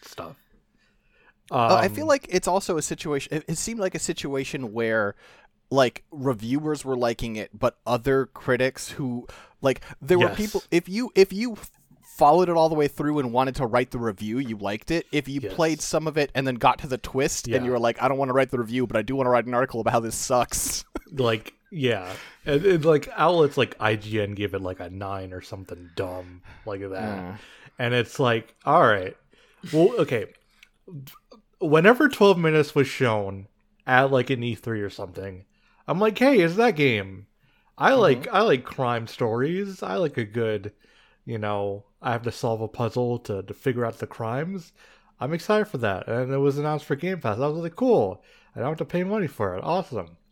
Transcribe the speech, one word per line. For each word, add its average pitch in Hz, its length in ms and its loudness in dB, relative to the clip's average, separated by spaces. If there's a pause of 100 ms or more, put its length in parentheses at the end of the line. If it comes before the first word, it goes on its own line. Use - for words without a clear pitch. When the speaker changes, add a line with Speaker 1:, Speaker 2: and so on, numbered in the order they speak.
Speaker 1:
stuff. - 340 -16 (1160)
Speaker 2:
Uh, 165 300 4
I 190 60 2
feel 208 160 -6
Speaker 1:
Um, 320 60 0
Speaker 2:
like - 200 0
it's 180 180 -2
also 185 300 0
a 151 60 -2
situation, 151 540 -6
it, 151 100 -8
it 165 100 -4
seemed 226 220 -6
like 190 160 -4
a 160 40 -10
situation 139 720 -6
where 110 440 0 (560)
like, 127 400 2
reviewers 135 720 -2
were 131 140 -4
liking 120 380 -2
it, 104 220 -10
but 120 280 -2
other 127 420 0
critics 127 600 -2
who, 123 380 -8 (340)
like, 135 200 0 (200)
there 165 180 4
were 175 80 6
Speaker 1:
Yes. 170 100 -8
Speaker 2:
people, 208 340 -4
if 170 180 0
you, 220 260 -4
if 190 160 6
you 214 260 -6 (600)
followed 170 320 6
it 170 80 0
all 160 120 6
the 160 60 -2
way 147 120 2
through 151 320 -2
and 123 120 -2
wanted 127 240 0
to 131 100 -2
write 123 260 0
the 131 80 -6
review, 110 400 -4
you 113 180 -6
liked 101 340 -6
it. 165 200 -2
If 143 180 -2
you 139 120 -6
Speaker 1:
Yes. 98 120 -8
Speaker 2:
played 160 280 0
some 160 260 -4
of 151 100 -4
it 143 180 0
and 131 100 -2
then 127 100 -2
got 127 240 2
to 156 80 -12
the 127 100 -4
twist - 500 -4
and 113 80 0
Speaker 1:
Yeah. 127 80 0
Speaker 2:
you 123 80 -2
were 123 80 0
like, 117 220 0
"I 127 60 2
don't 135 100 0
wanna 135 160 0
write 135 180 2
the 127 80 -2
review, 120 280 -2
but 110 100 -2
I 110 60 0
do 131 120 -6
wanna 131 140 0
write 120 160 4
an 123 80 -4
article 123 260 0
about 110 140 0
how 120 80 4
this 113 140 -6
sucks." - 760 -2
<laughs> - 60 -10 (160)
Speaker 1:
Like, 117 420 0 (180)
yeah. 110 420 -2 (320)
And, 151 200 2
and, 170 200 4
like, 151 300 4
outlets 160 420 4
like 120 220 0
I 107 160 0
G 107 260 -4
N 101 140 -4
gave 98 180 -4
it, 98 80 -4
like, 92 180 -8
a 90 120 -12
nine 95 420 -10
or 90 80 -12
something 90 540 -16
dumb 90 480 -8 (240)
like 101 140 -8
that. 98 100 -10
Speaker 2:
Yeah. 95 460 -8 (420)
Speaker 1:
And 120 160 0
it's 120 240 -2
like, 117 340 0 (100)
all 156 200 6
right. 101 340 2 (560)
Well, 175 280 6
okay. 113 260 -2 (1300)
Whenever 190 480 6
twelve 202 300 6
Minutes 156 380 2
was 139 120 4
shown 104 600 -2 (400)
at, 131 240 6
like, 127 180 2
an 120 140 -2
E 120 120 -2
three 113 260 -6
or 101 80 -6
something, 95 560 -12 (420)
I'm 160 120 -2
like, 220 200 2
"Hey, 254 220 6
it's 165 160 2
that 226 180 4
game. 101 500 0 (520)
I 175 140 4
Speaker 2:
Mm-hmm. 262 100 6
Speaker 1:
like, 135 300 4
I 190 100 4
like 165 220 2
crime 120 440 -4
stories. 165 760 -4
I 190 140 -6
like 185 220 -2
a 117 80 -2
good, 107 460 -4 (540)
you 117 140 -8
know, 101 460 -4 (160)
I 127 100 -4
have 117 120 -2
to 113 80 -4
solve 113 300 -4
a 110 60 -2
puzzle 120 520 -2
to, 98 220 -8
to 98 140 -12
figure 120 300 -2
out 113 120 -6
the 113 80 -10
crimes. 147 680 -8 (460)
I'm 135 140 -4
excited 214 320 0
for - 140 -6
that." 98 280 -2
And 127 240 -2
it 135 60 0
was 139 220 2
announced 151 260 -4
for 147 100 -4
Game 175 240 -4
Pass. 110 200 -2
I 139 80 0
was 151 100 -4
like, 170 180 -8
"Cool. 165 480 2 (320)
I 113 40 -8
don't 120 100 -2
have 160 80 -4
to 151 80 -6
pay 175 180 -2
money 196 240 -2
for 95 300 -4
it. - 60 -8
Awesome. 123 520 -4 (160)